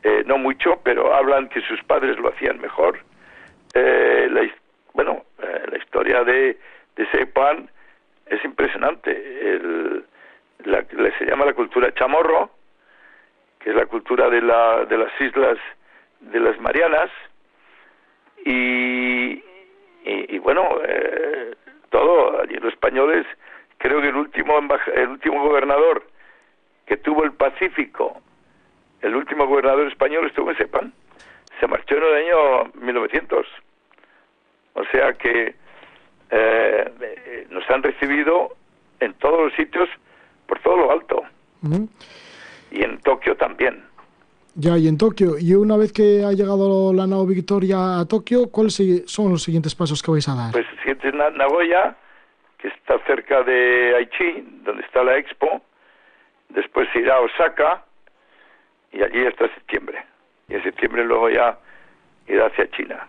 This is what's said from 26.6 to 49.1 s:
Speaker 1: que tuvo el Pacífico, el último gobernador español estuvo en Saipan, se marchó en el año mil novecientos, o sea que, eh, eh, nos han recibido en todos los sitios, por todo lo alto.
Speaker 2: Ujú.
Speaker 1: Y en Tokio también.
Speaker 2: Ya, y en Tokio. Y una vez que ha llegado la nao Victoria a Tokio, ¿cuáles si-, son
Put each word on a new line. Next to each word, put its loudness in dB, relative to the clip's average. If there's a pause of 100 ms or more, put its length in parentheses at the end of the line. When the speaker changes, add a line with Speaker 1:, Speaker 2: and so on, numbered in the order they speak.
Speaker 1:
que -2
tuvo 0
el -2
Pacífico, -4 (840)
el -2
último -2
gobernador 2
español -2
estuvo -4
en -6
Saipan, -4 (680)
se 0
marchó -2
en 0
el 4
año 2
mil -4
novecientos, -2 (1300)
o -4
sea 2
que, -2 (760)
eh, 2
eh, -14
nos -10
han 2
recibido 0 (440)
en -2
todos 2
los 0
sitios, -2 (580)
por -4
todo 4
lo 4
alto. -2 (400)
Speaker 2:
Ujú. -2 (840)
Speaker 1:
Y -2
en -6
Tokio 2
también. -2 (720)
Speaker 2:
Ya, 2
y 4
en 4
Tokio. 2
Y 4
una 4
vez 2
que 4
ha 0
llegado 2
la 2
nao 0
Victoria 0
a 0
Tokio, 0
¿cuáles 0
si-, 2
son 0